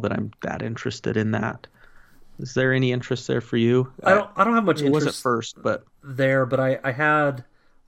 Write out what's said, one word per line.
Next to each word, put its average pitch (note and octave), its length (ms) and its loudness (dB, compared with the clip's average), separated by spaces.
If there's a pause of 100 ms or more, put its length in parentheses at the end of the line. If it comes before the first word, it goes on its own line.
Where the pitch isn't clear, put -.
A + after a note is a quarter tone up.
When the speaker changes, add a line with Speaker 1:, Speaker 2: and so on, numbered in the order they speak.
Speaker 1:
that G#2+ 100 -2
I'm A2 200 -6 (100)
that - 200 -8
interested A2+ 560 -6
in A2 140 0
that. G#2+ 360 -6 (720)
Is C3 140 -12
there C3 200 2
any C3 180 2
interest B2 360 -4
there B2+ 140 0
for - 160 -4
you? B2 340 4 (120)
Speaker 2:
I F#3 100 6
don't, G3+ 220 2
I F#3+ 80 4
don't A#3 120 2
have A3+ 100 2
much D3 160 2
Speaker 1:
It C#3+ 100 0
was D3+ 120 2
at D3 40 0
Speaker 2:
interest - 160 -6
Speaker 1:
first, A#2 400 -2
but A2 200 -2 (200)
Speaker 2:
there, C3+ 420 0
but B2+ 140 -2
I, C3 240 0
I C3+ 80 -2
had, D3 520 0 (440)